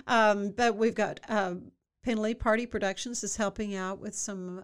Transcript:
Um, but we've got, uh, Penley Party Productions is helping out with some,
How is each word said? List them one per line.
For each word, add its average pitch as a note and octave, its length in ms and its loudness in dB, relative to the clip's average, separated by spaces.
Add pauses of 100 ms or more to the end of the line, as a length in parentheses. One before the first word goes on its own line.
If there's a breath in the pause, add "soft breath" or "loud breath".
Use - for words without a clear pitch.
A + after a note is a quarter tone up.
Um, G#3 420 6
but A3+ 280 4
we've A3+ 180 2
got, - 240 0 (100)
uh, G3 240 0 (480)
Penley A3+ 320 0
Party A#3 320 2
Productions G#3+ 600 -4
is G3 100 -4
helping G3+ 400 -4
out F#3+ 240 -6
with G3+ 160 -10
some, F#3 480 -8